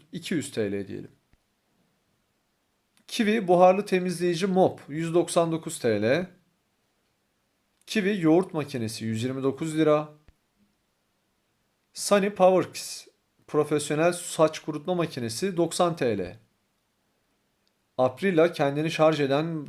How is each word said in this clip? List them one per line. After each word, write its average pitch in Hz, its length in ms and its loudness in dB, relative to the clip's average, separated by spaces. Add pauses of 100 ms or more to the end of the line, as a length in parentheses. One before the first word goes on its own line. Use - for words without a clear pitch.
(120)
iki - 220 -8
yüz 139 180 -4
T 104 200 -4
L 101 160 -8
diyelim. 101 240 -14 (2000)
Kiwi 214 400 0
buharlı 185 380 6
temizleyici 180 640 -2
mop 180 400 2
yüz 160 260 -6
doksan 170 380 2
dokuz 160 280 -6
T 107 220 0
L. 143 260 0 (1600)
Kiwi 202 360 -2
yoğurt 165 320 4
makinesi 117 520 -6
yüz 110 180 -4
yirmi 131 200 -4
dokuz 151 340 -4
lira. 151 320 2 (1800)
Sunny 202 360 2
Powerkis 185 800 2 (400)
profesyonel 151 680 0
saç 160 460 0
kurutma 151 360 -6
makinesi 160 640 -4
doksan 170 380 0
T 117 220 -2
L. 92 220 -10 (1600)
Aprila 165 540 2
kendini 151 400 -2
şarj 156 280 2
eden 147 500 -2